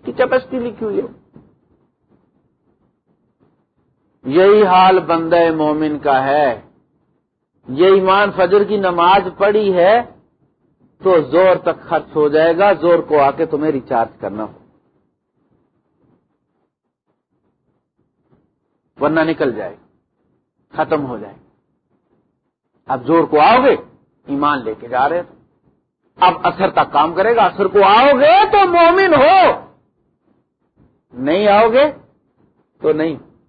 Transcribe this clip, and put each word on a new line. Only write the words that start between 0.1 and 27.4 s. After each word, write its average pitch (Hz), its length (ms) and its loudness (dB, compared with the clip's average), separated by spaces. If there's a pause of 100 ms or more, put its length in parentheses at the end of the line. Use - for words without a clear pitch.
کیپیسٹی 254 460 -4
لکھی 233 280 -10
ہوئی 196 120 -6
ہے۔ - 240 -12 (3000)
یہی 190 400 4
حال 185 360 4
بندہ 165 560 0
مومن 151 420 -4
کا 131 260 -2
ہے۔ 135 360 -2 (1080)
یہ 143 180 0
ایمان 196 500 2
فجر 190 280 2
کی 202 120 -4
نماز 185 600 0
پڑھی 202 380 -2
ہے 196 280 2 (1000)
تو 185 180 2
زور 170 360 0
تک 160 320 -8
خرچ 160 280 -6
ہو 151 120 0
جائے 160 300 0
گا، 202 140 2
زور 170 260 0
کو 151 220 -2
آ 139 100 2
کے 151 160 -6
تمہیں 156 260 -4
ریچارج 120 480 -6
کرنا 104 240 -10
ہو، - 140 -18 (4000)
ورنہ 156 200 -2
نکل 156 320 -2
جائے 101 240 -12
گا، - 100 -20 (920)
ختم 151 300 -4
ہو 123 120 -12
جائے 101 160 -18
گا۔ - 80 -20 (1400)
اب 127 200 -8
زور 160 180 2
کو 151 160 0
آؤ 226 240 4
گے، 240 120 2 (500)
ایمان 143 380 -4
لے 110 160 -8
کے 120 80 -20
جا 127 200 -2
رہے 175 140 -4
تھے، - 120 -18 (840)
اب 180 220 2
اثر 185 280 -2
تک 151 220 -2
کام 160 220 -2
کرے 214 220 0
گا۔ 226 60 2